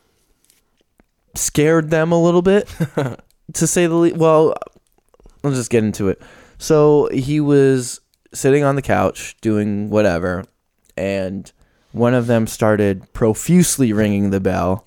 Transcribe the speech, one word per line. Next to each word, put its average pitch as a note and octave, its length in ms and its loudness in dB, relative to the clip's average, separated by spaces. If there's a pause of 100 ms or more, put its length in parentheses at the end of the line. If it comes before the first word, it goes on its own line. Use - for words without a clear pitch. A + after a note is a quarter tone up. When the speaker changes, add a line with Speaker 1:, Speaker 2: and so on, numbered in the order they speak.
(1400)
Speaker 1:
scared D#3 540 0
them D#3+ 220 0
a E3+ 100 2
little F3 200 2
bit, F#3+ 260 0 (280)
Speaker 2:
<laughs> - 580 -10
Speaker 1:
to E3 140 -2
say F3 200 0
the E3 80 -2
least. E3+ 220 0
Well, D#3+ 380 2 (880)
I'll C#3 80 -2
just B2+ 180 -4
get A2+ 140 2
into G#2 260 -2
it. - 120 -4 (360)
So, D3+ 540 2
he C3+ 280 -2
was C3+ 600 2 (340)
sitting C#3+ 300 2
on C#3 120 0
the C#3 60 -4
couch - 600 -2
doing G#2 480 -2
whatever, F#2 540 0 (540)
and F#2+ 540 -6 (400)
one A#2+ 220 0
of A#2+ 140 0
them A2+ 200 2
started G#2 680 0
profusely B2+ 800 0
ringing G2+ 360 0
the G2 100 0
bell. F#2 480 -2